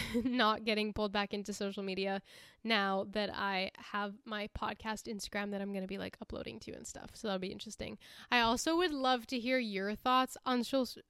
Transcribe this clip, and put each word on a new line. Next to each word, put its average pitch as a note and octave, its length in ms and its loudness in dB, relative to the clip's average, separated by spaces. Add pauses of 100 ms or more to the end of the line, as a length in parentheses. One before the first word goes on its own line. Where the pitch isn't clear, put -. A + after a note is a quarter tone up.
(140)
<laughs> A#3 100 2
not A3 400 4
getting G#3+ 280 2
pulled G#3 200 0
back G3+ 200 0
into G#3 200 -4
social G3 320 -4
media G3 360 0 (440)
now G3 480 2
that G#3 200 0
I G3 460 0
have G#3 360 -4 (100)
my G#3+ 240 -6 (100)
podcast A3 480 -4
Instagram G3+ 460 -4
that G3 80 -2
I'm G3 120 -4
gonna F#3+ 140 -4
be, F#3+ 120 -6
like, F#3 220 -8
uploading - 400 -8
to - 120 -12
and - 140 -12
stuff. - 280 -12
So - 140 -6
that'll F#3+ 100 0
be F#3 140 -6
interesting. - 440 -10 (340)
I B3 100 6
also A#3+ 360 4
would F4 140 4
love C4 380 2
to C4 100 0
hear B3+ 200 2
your G#3 360 0
thoughts B3+ 500 4
on B3 200 4
social, B3+ 460 0